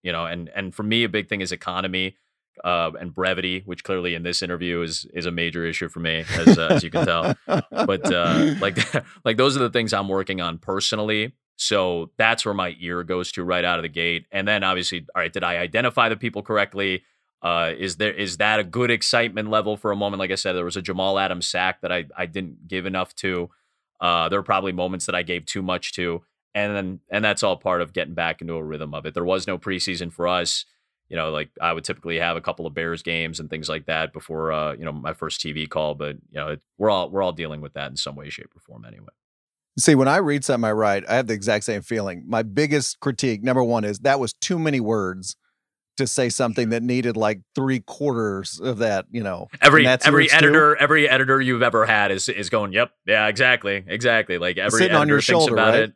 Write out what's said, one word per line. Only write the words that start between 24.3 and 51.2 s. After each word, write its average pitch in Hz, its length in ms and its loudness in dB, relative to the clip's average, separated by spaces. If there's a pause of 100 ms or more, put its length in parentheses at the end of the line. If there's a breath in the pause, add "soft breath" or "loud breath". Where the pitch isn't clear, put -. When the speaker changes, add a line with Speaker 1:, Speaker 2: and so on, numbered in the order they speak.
Speaker 1:
were 101 60 -2
probably 95 280 0
moments 90 360 -4
that 90 80 -4
I 90 80 -2
gave 87 220 -6
too 98 180 -8
much 90 300 -4
to. 87 300 -4 (300)
And 104 220 -2
then, 95 240 -6 (100)
and 104 140 -2
that's 104 200 0
all 95 140 2
part 90 240 -2
of 85 120 -6
getting 82 200 -6
back 82 280 -4
into 82 140 -8
a 80 80 -6
rhythm 76 300 -10
of 73 120 -10
it. 80 80 -8
There 87 100 -4
was 92 240 -2
no 92 100 -6
preseason 87 540 -6
for 87 160 -4
us. 87 380 -2 (420)
You - 80 -12
know, 80 160 -2
like, 76 180 -6 (100)
I 85 140 0
would 82 100 -6
typically 82 360 -6
have 85 180 0
a 82 40 -8
couple 85 260 -6
of 76 60 -8
Bears 82 280 -4
games 82 380 -4
and 78 100 -12
things 78 200 -8
like 78 160 -6
that 80 280 -2
before, 80 380 -6
uh, 76 220 -2
you 67 120 -12
know, 78 60 -6
my 76 220 -8
first - 280 -8
T 78 100 -6
V 78 140 -6
call. 76 300 -4
But, 73 220 -8 (120)
you - 100 -18
know, 76 100 -6
it, 76 120 -8 (160)
we're 107 120 2
all, 90 200 0
we're 98 140 -4
all 90 80 0
dealing 78 300 -8
with 73 120 -14
that 71 160 -8
in 67 80 -12
some 69 180 -8
way, 71 140 -16
shape, - 260 -16
or - 40 -20
form 57 260 -20
anyway. 52 220 -20 (720)
Speaker 2:
See, 151 160 8
when 131 120 6
I 147 100 4
read 147 280 0
something 117 220 0
I 107 60 2
write, 104 360 2
I 110 60 4
have 127 120 2
the 110 60 -2
exact 104 300 0
same 104 180 -4
feeling. 98 460 -6
My 113 160 0
biggest 139 560 0
critique, 120 440 -2
number 127 200 2
one, 117 200 0
is 104 160 -4
that 139 200 2
was 123 140 -4
too - 260 -4
many 151 200 0
words 95 580 -4 (600)
to 131 100 0
say 123 220 0
something 117 400 0
that 117 140 0
needed, 123 340 0
like, 107 240 0 (140)
three 131 240 0
quarters 107 800 -4
of 110 200 -4
that, 101 320 0
you 113 120 -4
know, 92 240 -6 (140)
Speaker 1:
Every, 147 200 10
Speaker 2:
and 131 60 6
that's 127 200 4
Speaker 1:
every 160 160 8
Speaker 2:
yours 147 80 4
too? 147 60 8
Speaker 1:
editor, 151 400 8
every 147 300 6
editor 131 340 4